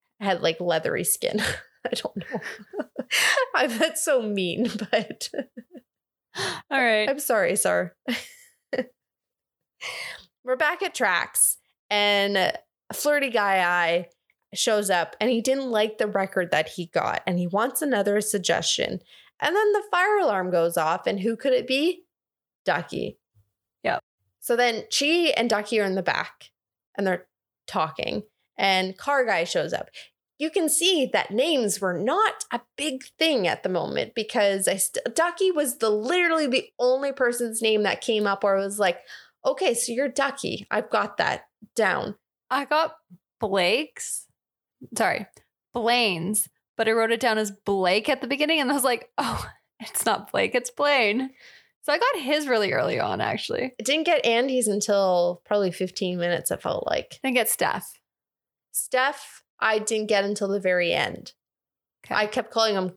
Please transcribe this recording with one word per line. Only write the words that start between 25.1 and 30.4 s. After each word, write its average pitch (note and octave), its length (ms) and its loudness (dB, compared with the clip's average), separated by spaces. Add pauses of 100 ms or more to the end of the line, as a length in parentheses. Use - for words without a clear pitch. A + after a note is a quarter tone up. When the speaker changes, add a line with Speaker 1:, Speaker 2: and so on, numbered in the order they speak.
Speaker 1:
and A#3+ 140 2
Ducky G#3+ 300 0
are G3+ 40 2
in F#3+ 120 0
the F#3+ 60 0
back, - 480 -4 (460)
and G3 100 -2
they're F3+ 200 -2 (400)
talking, - 560 -4 (340)
and F#3+ 400 0
Car C#4 300 0
Guy F3+ 180 0
shows D#3+ 280 -2
up. - 180 -6 (480)
You D#4 120 -2